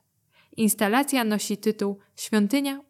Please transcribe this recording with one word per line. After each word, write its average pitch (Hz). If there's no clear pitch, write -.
Instalacja 233
nosi 214
tytuł 202
Świątynia 277